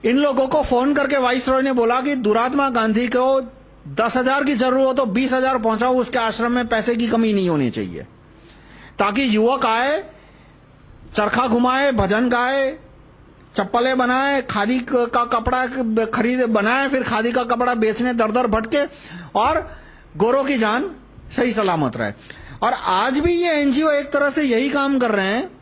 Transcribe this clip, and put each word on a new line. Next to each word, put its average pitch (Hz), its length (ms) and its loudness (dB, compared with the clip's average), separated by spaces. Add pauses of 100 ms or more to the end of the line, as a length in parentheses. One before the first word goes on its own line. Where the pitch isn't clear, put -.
इन 240 120 2
लोगों 269 320 2
को 285 140 0
फोन 262 320 2
करके 277 220 0
वाइसरॉय 262 460 0
ने 269 100 0
बोला 240 280 2
कि 285 140 -2
दुरात्मा 254 560 0
गांधी 226 380 0
को 262 320 2 (480)
दस 214 280 -2
हजार 262 280 0
की 285 100 0
जरूरत 254 440 2
हो, 269 60 2
बीस 240 280 0
हजार 262 260 0
पहुंचाओ, 226 360 0
उसके 254 240 0
आश्रम 226 340 -2
में 247 140 0
पैसे 233 280 0
की 226 140 -2
कमी 226 240 2
नहीं 190 160 2
होनी 143 220 0
चाहिए, 90 360 -8 (920)
ताकि 214 380 0
युवक 247 300 2
आए, 262 380 0 (1120)
चरखा 220 300 0
घुमाए, 254 460 2
भजन 214 360 2
गाए, 262 500 0 (800)
चप्पलें 240 420 0
बनाए, 262 440 0
खादी 220 360 -2
क-, 240 280 0
का 240 180 0
कपड़ा 247 420 -2
ब-, 226 480 -2
खरीदे, 247 320 0
बनाए, 226 420 0
फिर 269 140 0
खादी 233 300 -2
का 240 100 0
कपड़ा 247 320 0
बेचने 226 400 0
दर 226 160 2
दर 247 160 2
भटके 226 380 0 (500)
और 269 360 0 (460)
गोरों 247 280 2
की 269 140 0
जान 233 320 0 (460)
सही 247 160 0
सलामत 170 440 0
रहे। 107 160 -4 (500)
और 240 100 2
आज 233 460 0
भी 339 140 2
ये 349 180 0
एनजीओ 294 400 2
एक 294 220 -2
तरह 285 180 2
से 302 120 -2
यही 262 280 0
काम 277 280 0
कर 240 120 0
रहे 196 160 0
हैं 254 240 -2 (120)